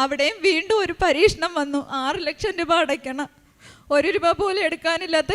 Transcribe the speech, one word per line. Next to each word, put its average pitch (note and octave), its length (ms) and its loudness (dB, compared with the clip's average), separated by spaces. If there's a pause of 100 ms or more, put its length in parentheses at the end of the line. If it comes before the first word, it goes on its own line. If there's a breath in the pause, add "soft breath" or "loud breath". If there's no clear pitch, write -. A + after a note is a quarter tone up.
അവിടെയും C#4+ 420 0
വീണ്ടും F#4+ 380 2
ഒരു E4+ 180 -2
പരീക്ഷണം E4+ 580 2
വന്നു, C#4+ 200 -2 (220)
ആറ് C#4 260 -4
ലക്ഷം F#4 320 -4
രൂപ E4 120 -2 (120)
അടയ്ക്കണം, C#4 440 -4 (680 loud breath)
ഒരു D4 200 4
രൂപ E4+ 120 0 (120)
പോലും G4 280 0
എടുക്കാനില്ലാത്ത E4 680 -2